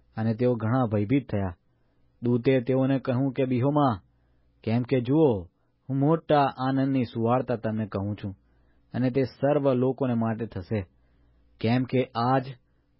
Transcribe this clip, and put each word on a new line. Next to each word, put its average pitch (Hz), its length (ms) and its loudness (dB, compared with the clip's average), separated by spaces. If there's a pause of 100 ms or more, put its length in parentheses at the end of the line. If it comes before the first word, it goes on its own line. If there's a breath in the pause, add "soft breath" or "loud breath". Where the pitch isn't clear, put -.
(180)
અને 113 160 0
તેઓ 123 220 2
ઘણા 117 300 0
ભયભીત 107 440 0
થયા. 98 280 -4 (680)
દૂતે 123 380 2
તેઓને 131 380 0
કહ્યું 131 320 -2
કે, 131 140 0
"બિહોમાં, 131 560 0 (640)
કેમ 117 180 0
કે 123 200 0
જુઓ, 127 420 2 (460)
હું 135 80 -2
મોટા 147 600 2
આનંદની 135 460 0
સુવાર્તા 120 520 0
તમને 110 320 -4
કહું 101 280 -4
છું, 98 220 -10 (560)
અને 127 160 0
તે 131 140 0
સર્વ 139 500 0
લોકોને 127 400 0
માટે 113 320 -2
થશે, 101 420 -6 (720)
કેમ 123 240 2
કે 127 320 -2
આજ 127 280 2 (560)